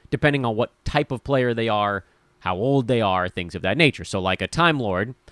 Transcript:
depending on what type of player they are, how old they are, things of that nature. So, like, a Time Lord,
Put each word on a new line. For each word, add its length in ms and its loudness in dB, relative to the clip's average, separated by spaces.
depending 360 0
on 100 -2
what 160 -2
type 260 0
of 140 -6
player 280 2
they 140 0
are, 380 0
how 160 -2
old 320 2
they 140 2
are, 260 2
things 280 -8
of 60 -6
that 140 0
nature. 300 2
So, 160 -4
like, 200 -2
a 60 -4
Time 320 0
Lord, 360 -2